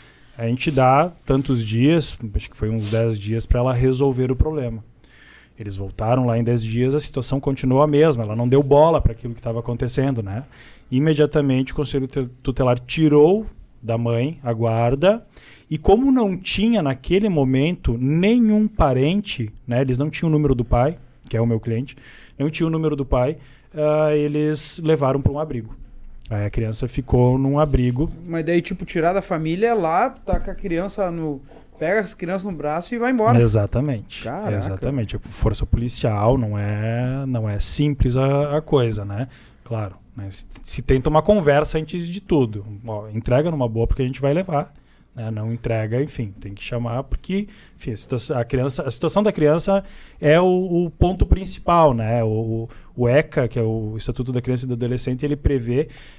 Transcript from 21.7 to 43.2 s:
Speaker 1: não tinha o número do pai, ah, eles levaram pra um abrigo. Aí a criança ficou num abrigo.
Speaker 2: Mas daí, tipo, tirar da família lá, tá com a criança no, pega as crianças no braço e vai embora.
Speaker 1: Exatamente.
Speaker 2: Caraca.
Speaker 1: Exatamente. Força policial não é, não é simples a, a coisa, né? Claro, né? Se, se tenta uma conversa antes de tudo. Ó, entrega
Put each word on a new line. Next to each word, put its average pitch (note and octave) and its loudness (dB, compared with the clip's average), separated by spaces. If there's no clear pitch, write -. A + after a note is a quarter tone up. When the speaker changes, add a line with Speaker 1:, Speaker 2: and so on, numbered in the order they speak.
Speaker 1:
não D3 -2
tinha E3 -2
o E3 0
número D#3+ 0
do C#3 -4
pai, C3+ 0
ah, D3+ 2
eles D3+ -2
levaram C#3+ 2
pra C#3 2
um C#3 -6
abrigo. C3 -8
Aí G#2 -2
a G2+ -6
criança A2+ -4
ficou B2+ 2
num C3+ 0
abrigo. C3 2
Speaker 2:
Mas E3 -4
daí, E3+ 2
tipo, F3 -6
tirar E3+ 0
da F#3+ 0
família F3 0
lá, F#3+ 0
tá F#3 -2
com G3 -6
a F3+ -8
criança F#3 -4
no, D#3 -6
pega F#3 0
as F#3 -6
crianças F3+ -6
no G3+ -8
braço D#3 -6
e A#3 -4
vai A#3+ 0
embora. A3 4
Speaker 1:
Exatamente. A2+ 0
Speaker 2:
Caraca. A2 -6
Speaker 1:
Exatamente. G2+ -4
Força - -4
policial A#2 0
não G#2+ -2
é, A2+ -4
não A2+ -2
é G#2 -2
simples C#3+ 0
a, C#3 0
a D#3 0
coisa, A#2 0
né? G2+ -6
Claro, G#2+ -8
né? G2 -10
Se, - -16
se - -8
tenta C3+ 2
uma D#3 4
conversa D3+ 2
antes E3+ -6
de F3+ -8
tudo. G#2+ 0
Ó, G#2+ -10
entrega B2+ 0